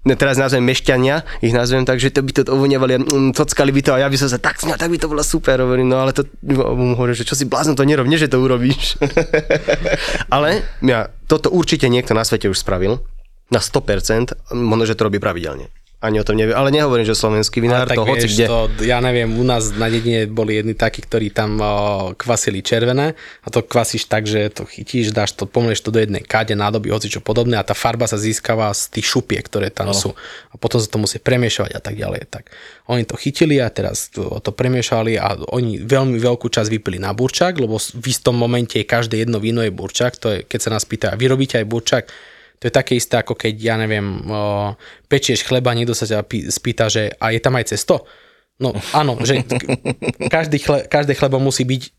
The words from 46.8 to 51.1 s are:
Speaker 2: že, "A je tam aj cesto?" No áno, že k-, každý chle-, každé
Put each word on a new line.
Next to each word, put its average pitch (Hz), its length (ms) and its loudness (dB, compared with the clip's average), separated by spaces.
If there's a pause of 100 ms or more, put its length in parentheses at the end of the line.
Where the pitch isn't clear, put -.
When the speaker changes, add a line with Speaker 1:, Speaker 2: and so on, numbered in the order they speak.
Speaker 2:
že, 107 260 0
"A - 160 -2
je 113 100 0
tam 127 140 0
aj 120 160 0
cesto?" - 380 0 (480)
No 127 160 -2 (200)
áno, 143 280 2
že 127 220 2
k-, 123 260 -4 (580)
každý 151 320 0
chle-, 139 280 0
každé 147 280 2